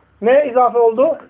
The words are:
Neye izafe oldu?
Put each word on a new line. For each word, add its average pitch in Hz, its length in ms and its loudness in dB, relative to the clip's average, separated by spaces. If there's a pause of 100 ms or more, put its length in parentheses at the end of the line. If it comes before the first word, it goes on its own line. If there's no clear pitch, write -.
(220)
Neye 269 280 0
izafe 233 280 0
oldu? 240 400 0 (120)